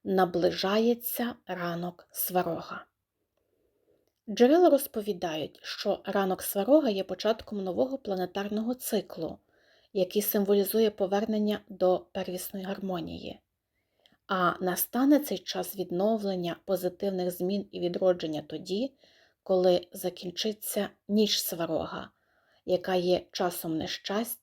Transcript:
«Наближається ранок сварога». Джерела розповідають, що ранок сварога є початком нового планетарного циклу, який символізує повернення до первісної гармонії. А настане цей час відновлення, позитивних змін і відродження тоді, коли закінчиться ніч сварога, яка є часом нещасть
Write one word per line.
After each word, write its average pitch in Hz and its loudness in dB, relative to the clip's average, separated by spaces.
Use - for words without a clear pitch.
«Наближається 196 2
ранок 175 -6
сварога». - -4
Джерела 269 6
розповідають, 185 -2
що - -4
ранок 190 0
сварога 254 4
є 190 -2
початком 208 -4
нового 254 0
планетарного 202 -4
циклу, - -6
який 190 2
символізує 208 2
повернення 208 0
до 180 2
первісної 190 -8
гармонії. 185 -8
А 180 4
настане 240 4
цей 214 -2
час - -8
відновлення, 185 0
позитивних 180 -2
змін 190 -2
і 185 -8
відродження 175 0
тоді, 185 -4
коли 180 4
закінчиться 196 -6
ніч 208 2
сварога, 160 -4
яка 180 0
є 180 2
часом 175 -4
нещасть 202 -6